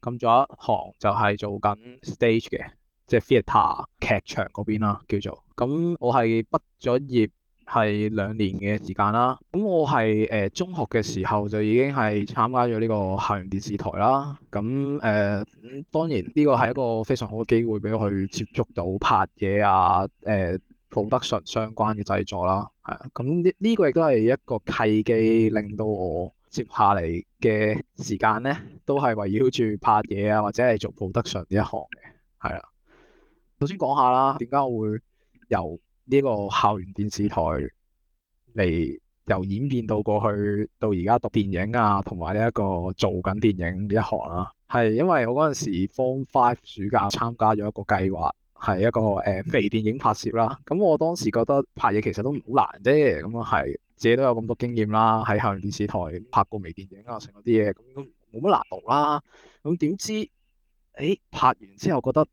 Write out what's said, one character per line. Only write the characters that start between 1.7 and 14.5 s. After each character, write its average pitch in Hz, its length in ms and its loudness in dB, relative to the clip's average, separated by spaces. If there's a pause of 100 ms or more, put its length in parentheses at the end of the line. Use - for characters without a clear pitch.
stage 113 480 0
嘅， - 160 -8 (400)
即 127 120 2
係 113 260 4
theatre - 420 2 (140)
劇 - 340 -2
場 101 140 -4
嗰 - 180 -10
邊 107 140 -2
啦， 104 280 -2
叫 101 120 -2
做。 - 240 -10 (120)
咁 160 440 -2
我 123 120 0
係 113 320 2
畢 - 160 -2 (200)
咗 127 220 0
業 123 280 2 (380)
係 107 440 0
兩 107 240 -2
年 104 180 0
嘅 101 180 -4 (120)
時 95 120 -8
間 104 180 2
啦。 123 240 2 (140)
咁 190 120 -2
我 170 240 2
係， 110 440 2
呃， 101 180 0
中 185 240 -6
學 160 120 -4
嘅 113 180 0
時 98 240 -4
候 104 200 0
就 107 140 -2
已 107 140 2
經 135 180 2
係 107 320 0
參 117 260 0
加 123 140 2
咗 117 140 0
呢 113 80 0
個 110 80 0
校 98 400 -2
園 95 160 -8
電 98 120 -4
視 101 140 -6
台 - 140 -4
啦。 135 440 0 (140)
咁， 139 520 -4